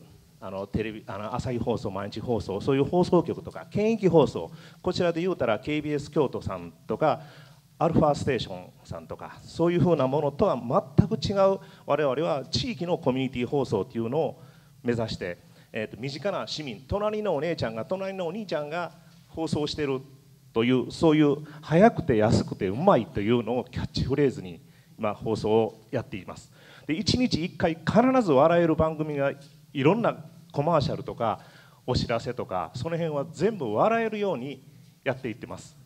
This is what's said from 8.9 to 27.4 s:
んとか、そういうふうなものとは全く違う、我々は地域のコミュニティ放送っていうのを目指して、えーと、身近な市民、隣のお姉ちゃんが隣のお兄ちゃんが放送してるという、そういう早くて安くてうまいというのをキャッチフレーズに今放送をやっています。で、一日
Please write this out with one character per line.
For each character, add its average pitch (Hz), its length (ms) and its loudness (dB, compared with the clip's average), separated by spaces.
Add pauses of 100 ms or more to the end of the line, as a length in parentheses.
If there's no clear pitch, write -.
ん 82 80 -20
と 87 80 -10
か、 82 260 -16
そ - 240 -2
う 175 60 2
い 175 40 2
う 170 40 4
ふ 175 120 4
う 160 40 2
な 131 100 2
も 139 140 0
の 143 100 0
と 139 140 0
は 160 120 2
全 120 520 0
く 220 80 -2
違 - 160 -4 (200)
う、 190 60 -2 (280)
我 143 160 2
々 139 200 0
は 156 220 -2
地 - 280 -4
域 170 140 -6
の 170 120 0
コ 127 140 0
ミ 131 100 0
ュ - 20 -
ニ 123 60 -2
テ 120 100 -6
ィ 120 60 0
放 139 180 0
送 104 180 0
っ - 40 -4
て - 120 -10
い - 20 -2
う 113 80 -2
の 135 100 -2
を 139 240 -4 (400)
目 120 100 0
指 113 180 -2
し - 60 -8
て、 87 220 -8 (340)
え 110 120 -4
ー 104 40 -8
と、 - 120 -16
身 131 80 -8
近 156 220 -6
な 160 160 -6
市 - 160 -10
民、 143 240 -10
隣 214 340 -2
の 202 140 -2
お 139 60 -2
姉 160 160 -2
ち 127 100 -4
ゃ 113 40 -4
ん 113 40 -10
が 113 100 -6
隣 190 300 -6
の 180 140 -6
お 160 40 -8
兄 214 140 -8
ち 175 80 -6
ゃ 151 80 -2
ん 147 80 -8
が 165 220 -6 (360)
放 160 200 -4
送 156 180 0
し - 80 -6
て 151 100 -2
る 135 160 -2 (520)
と 113 100 2
い 123 80 4
う、 127 220 2
そ 160 220 6
う - 20 6
い 156 80 8
う 143 140 4 (240)
早 185 280 6
く - 140 -4
て 120 120 2
安 107 280 4
く - 100 -8
て 98 140 -2
う 98 80 -2
ま 175 200 6
い 113 100 2
と - 140 -6
い 101 120 0
う 120 100 4
の 117 160 -2
を 113 60 -4
キ - 160 -8
ャ - 20 -4
ッ - 60 -6
チ - 160 -2
フ 131 100 -2
レ 143 140 4
ー - 20 0
ズ 113 100 -8
に 90 200 -12 (360)
今 107 160 -2
放 107 220 -4
送 104 160 -2
を 110 300 2 (100)
や 120 120 -4
っ - 20 -8
て - 120 -12
い 90 80 -10
ま 87 120 -14
す。 - 160 -20 (340)
で、 151 80 -2
一 160 240 -2
日 165 260 0